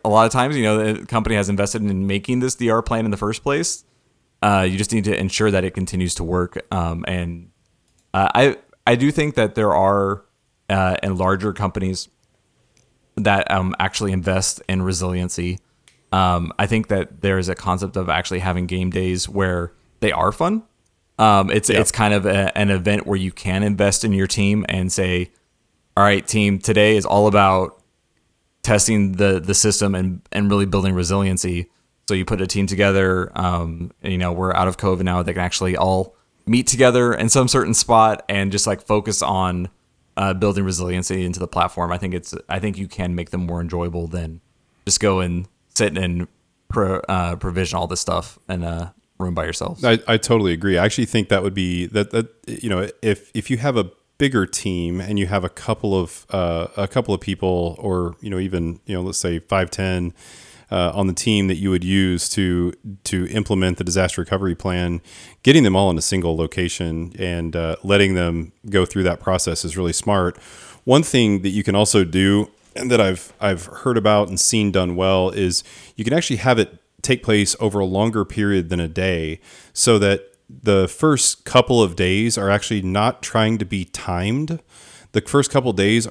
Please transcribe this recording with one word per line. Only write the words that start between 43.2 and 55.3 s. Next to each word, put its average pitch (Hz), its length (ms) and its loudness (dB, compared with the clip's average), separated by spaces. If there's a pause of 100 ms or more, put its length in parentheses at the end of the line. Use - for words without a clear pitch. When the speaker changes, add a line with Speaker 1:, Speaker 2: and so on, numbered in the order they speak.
Speaker 1:
them 92 160 -4
more 85 160 -4
enjoyable 85 460 -6
than 82 340 -8 (460)
just - 140 -2
go 98 200 2
and 90 260 -4 (280)
sit 104 240 0
and 87 280 -2 (440)
pro-, 95 300 -2 (100)
uh, 87 260 -2
provision 90 420 -4
all 85 80 -4
this 90 140 -6
stuff - 380 -6 (100)
in 92 160 -4
a 85 300 -8 (240)
room 90 160 -4
by 80 100 -4
yourself. 87 400 -8
Speaker 2:
I, 113 140 4 (100)
I 113 80 2
totally 104 380 2
agree. 90 240 0
I 95 80 2
actually 113 180 0
think 107 240 -2
that 95 140 2
would 95 100 -2
be 90 360 -2
that, 104 240 -2
that, 113 180 -2 (160)
you 113 240 -8
know, 95 180 -2 (140)
if, 107 320 -2
if 107 160 -6
you 123 80 -2
have 131 180 0
a 92 140 0 (260)
bigger 131 300 2
team 87 520 -4
and 101 200 -4
you 98 80 0
have 95 180 -2